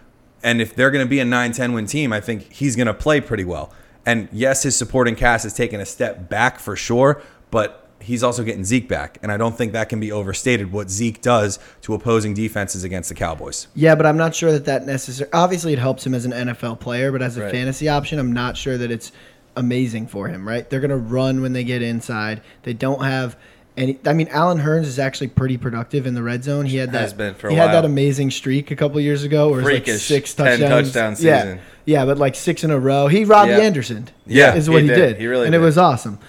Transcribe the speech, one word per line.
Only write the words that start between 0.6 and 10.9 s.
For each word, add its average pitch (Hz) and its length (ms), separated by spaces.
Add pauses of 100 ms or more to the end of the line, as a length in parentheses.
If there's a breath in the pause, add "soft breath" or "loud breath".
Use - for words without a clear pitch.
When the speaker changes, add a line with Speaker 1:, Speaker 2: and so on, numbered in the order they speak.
Speaker 1:
if 110 140
they're 131 160
gonna 135 140
be 135 140
a 127 60
nine, 120 280
ten 123 180
win 113 140
team, 139 260
I 107 80
think 104 320
he's 135 240
gonna 117 180
play 151 280
pretty 98 240
well. 80 260 (340 soft breath)
And 117 280
yes, 131 300
his 135 120
supporting 117 400
cast 120 280
has 104 100
taken 110 260
a 95 60
step 101 420
back 117 320
for 101 160
sure, 135 460 (280 loud breath)
but 107 340 (160)
he's 110 240
also 123 200
getting 101 200
Zeke 101 240
back. 73 360
And 104 80
I 101 60
don't 117 200
think 110 160
that 110 160
can 113 100
be 107 120
overstated, 104 600
what 101 180
Zeke 110 320